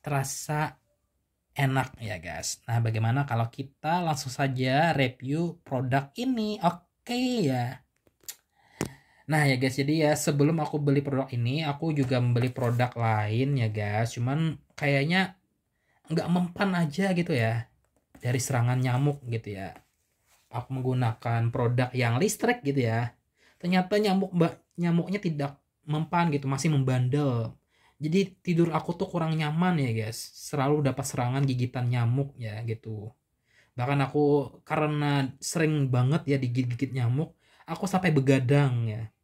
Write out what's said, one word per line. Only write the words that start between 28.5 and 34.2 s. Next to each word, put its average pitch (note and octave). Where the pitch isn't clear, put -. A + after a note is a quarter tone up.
aku D#3
tuh -
kurang D#3+
nyaman, D#3+
ya, A2
guys. -
Selalu C#3+
dapat C3
serangan B2+
gigitan B2
nyamuk, B2
ya, A2
gitu. A2+
Bahkan C3+
aku C#3+